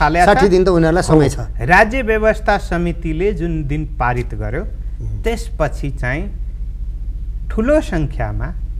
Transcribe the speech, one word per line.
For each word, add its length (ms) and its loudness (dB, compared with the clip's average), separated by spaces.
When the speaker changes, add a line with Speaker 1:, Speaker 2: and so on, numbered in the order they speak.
Speaker 1:
थालेको 240 4
छ। 100 8
Speaker 2:
साठी 140 6
दिन 160 4
त 20 2
उनीहरूलाई 360 4
समय 240 6
Speaker 1:
हो। 20 0
Speaker 2:
छ। 100 -4
Speaker 1:
राज्य 400 4
व्यवस्था 560 2
समितिले 760 -2
जुन 340 -2
दिन 180 -2
पारित 360 -2
गर्यो, 260 -4
Speaker 2:
उहुँ। 600 -6
Speaker 1:
त्यसपछि 680 -4
चाहिँ 420 -4
ठुलो 320 2
सङ्ख्यामा 720 -4